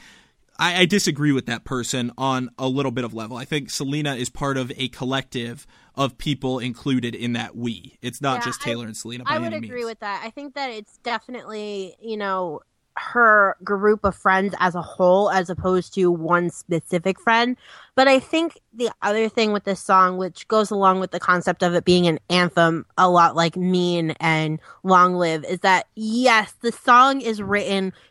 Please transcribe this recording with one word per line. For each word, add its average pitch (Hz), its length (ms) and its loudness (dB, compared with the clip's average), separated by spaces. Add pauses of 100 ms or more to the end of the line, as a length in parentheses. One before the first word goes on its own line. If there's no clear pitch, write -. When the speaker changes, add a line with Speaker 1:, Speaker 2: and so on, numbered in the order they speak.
(600)
Speaker 1:
I, 175 200 2
I 180 40 6
disagree 156 480 0
with 127 140 -2
that 117 180 -4
person 120 520 -4
on 127 400 -2
a 131 120 -2
little 135 220 0
bit 123 120 -4
of 113 100 -8
level. 113 220 -10
I 120 100 -10
think 143 240 -4
Selena 147 460 -4
is 120 140 -6
part 139 260 -4
of 127 220 -4
a 131 120 -4
collective 127 760 -8 (300)
of 135 220 -2
people 131 420 -4
included 120 560 -4
in 120 180 -6
that 113 220 -6
we. 117 460 -10
It's 123 200 -10
not 135 180 -2
Speaker 2:
Yeah, 120 60 -4
Speaker 1:
just 120 160 -8
Speaker 2:
I, - 40 -10
Speaker 1:
Taylor 117 200 -6
and 110 100 -12
Selena 240 300 -12
by 277 80 -4
Speaker 2:
I 311 60 -2
would 339 140 -6
Speaker 1:
any 311 120 -8
Speaker 2:
agree 247 140 -12
Speaker 1:
means. 233 80 -6
Speaker 2:
with 226 120 -12
that. 202 240 -8
I 226 60 -12
think 285 240 -16
that 277 160 -6
it's 214 300 -16
definitely, 208 1000 -10
you 220 160 -10
know, 185 460 -4 (360)
her 214 680 4
group 208 400 2
of 190 120 0
friends 190 440 2
as 180 160 2
a 175 60 -6
whole, 185 500 4
as 180 180 0
opposed 185 460 -2
to 180 160 2
one 175 380 0
specific 175 680 -4
friend. 240 380 0 (380)
But 262 120 6
I 269 120 6
think 320 400 -4 (140)
the 226 180 -4 (100)
other 214 280 0
thing 214 240 0
with 202 100 -4
this 196 160 -4
song, 185 380 4
which 185 300 -8
goes 214 240 2
along 190 280 4
with 185 120 -6
the 190 80 -6
concept 180 440 0
of 175 100 2
it 175 120 0
being 180 200 4
an 160 140 2 (100)
anthem, 170 560 2 (120)
a 160 120 4
lot 170 260 6
like 165 200 0
Mean 175 640 0
and 156 400 -2 (240)
Long 180 320 4
Live, 160 300 -2
is 180 160 -6
that, 185 340 2
yes, 220 560 0 (100)
the 233 100 -2
song 262 500 4
is 214 200 -6
written 196 520 -2 (180)